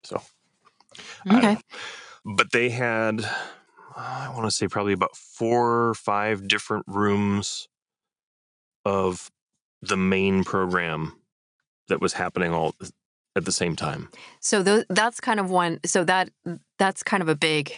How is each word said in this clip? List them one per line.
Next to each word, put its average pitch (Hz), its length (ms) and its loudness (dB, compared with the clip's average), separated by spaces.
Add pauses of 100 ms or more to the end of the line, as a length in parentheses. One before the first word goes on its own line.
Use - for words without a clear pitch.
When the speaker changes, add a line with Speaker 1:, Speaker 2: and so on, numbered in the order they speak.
Speaker 1:
So, 50 180 -8 (1040)
I - 20 -4
don't 214 160 8
Speaker 2:
Okay. 208 100 6
Speaker 1:
know. 214 60 -4 (720)
But - 180 4
they 120 180 4
had, 113 580 0 (680)
I - 400 -10
wanna 113 160 -2
say - 160 -2
probably 101 280 0
about 92 200 -2
four 117 760 2
or 110 40 -2
five 104 540 -2
different 104 400 -4
rooms 101 800 0 (1160)
of 95 460 0 (520)
the 95 140 -2
main 95 480 2
program 87 720 -2 (720)
that 90 120 0
was 92 140 0
happening 90 380 -2
all 80 220 0 (600)
at 98 100 -2
the - 80 -2
same 85 240 -2
time. 76 320 -6 (320)
Speaker 2:
So 202 220 0
tho-, 208 260 4
that's 220 320 0
kind 220 200 0
of 185 100 -4
one, 170 340 0
so 180 200 2
that, 185 260 0 (480)
that's 190 240 0
kind 196 200 0
of 160 60 0
a 156 80 4
big 151 420 0